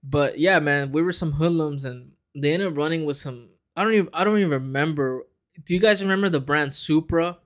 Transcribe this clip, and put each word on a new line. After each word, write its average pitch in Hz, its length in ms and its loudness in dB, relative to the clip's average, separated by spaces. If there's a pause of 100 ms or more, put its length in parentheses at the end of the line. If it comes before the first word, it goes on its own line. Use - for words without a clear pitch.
But 139 360 0
yeah, 175 200 4
man, 143 340 0
we 151 80 2
were 175 120 0
some 165 200 -2
hoodlums, 151 540 0
and 123 260 -14 (220)
they 143 180 0
ended 190 160 0
up 156 80 -4
running 156 300 -2
with 143 100 -4
some, 120 340 -10 (240)
I 175 100 -2
don't 220 100 2
even, 196 180 2
I 175 120 -2
don't 214 140 2
even 185 120 2
remember. 135 760 -2 (380)
Do - 80 -4
you 180 80 2
guys 208 220 4
remember 196 260 2
the 156 120 2
brand 143 340 0
Supra? 165 720 0